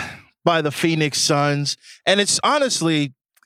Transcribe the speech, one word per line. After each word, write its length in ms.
by 160
the 120
Phoenix 480
Suns. 560
And 160
it's 220
honestly, 720